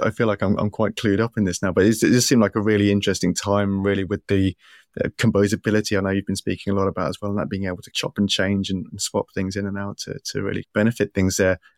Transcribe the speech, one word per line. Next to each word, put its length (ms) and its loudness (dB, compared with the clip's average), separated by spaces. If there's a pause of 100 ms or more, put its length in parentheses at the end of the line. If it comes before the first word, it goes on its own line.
I 80 0
feel 160 -2
like 160 0
I'm, 160 2
I'm 120 -2
quite 240 -2
clued 260 0
up 160 -2
in 80 0
this 180 -2
now. 100 0
But 140 6
it's, 160 4
it 80 4
just 180 4
seemed 140 6
like 140 2
a 60 2
really 300 4
interesting 420 0
time, 480 0
really, 220 0
with 240 -6
the, 280 2 (380)
the 160 -2
composability 840 2
I 40 2
know 100 0
you've 160 -2
been 80 -2
speaking 380 -4
a 40 0
lot 120 0
about 220 -2
as 100 -10
well, 100 -6
and 80 -4
that 120 -4
being 160 -4
able 160 -6
to 100 -20
chop 240 -6
and 120 2
change 420 0
and, 200 -4
and 100 -14
swap 340 -4
things 200 -4
in 120 -4
and 120 -6
out 200 -8
to, 200 -10 (140)
to 100 -6
really 300 -6
benefit 400 0
things 240 0
there. 240 2 (180)